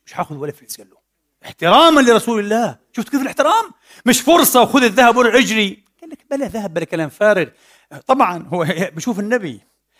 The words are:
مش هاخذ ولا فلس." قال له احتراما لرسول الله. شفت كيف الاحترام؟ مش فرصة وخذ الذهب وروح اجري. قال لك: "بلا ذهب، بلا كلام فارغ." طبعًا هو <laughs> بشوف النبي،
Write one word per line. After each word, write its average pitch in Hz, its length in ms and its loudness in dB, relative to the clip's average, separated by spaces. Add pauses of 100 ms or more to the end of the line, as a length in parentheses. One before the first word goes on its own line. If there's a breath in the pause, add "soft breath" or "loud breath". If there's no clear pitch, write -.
مش - 140 -14
هاخذ 160 160 -10
ولا 143 160 -12
فلس." - 260 -20
قال 107 120 -20
له - 80 -20 (480)
احتراما 285 560 4
لرسول 233 380 2
الله. 208 380 -4 (140)
شفت - 180 -8
كيف 269 120 -2
الاحترام؟ 320 500 -2 (340 soft breath)
مش - 160 2
فرصة 294 400 2
وخذ 254 220 2
الذهب 240 340 4
وروح 240 180 2
اجري. 214 480 0 (180)
قال 330 80 -20
لك: 311 220 -20
"بلا 277 160 -6
ذهب، 196 260 -10
بلا 165 120 -6
كلام 160 240 -6
فارغ." 190 380 0 (600 soft breath)
طبعًا 190 400 0
هو 175 180 -4 (140)
<laughs> 180 160 -8
بشوف 185 240 -6
النبي، 202 420 -6 (380 soft breath)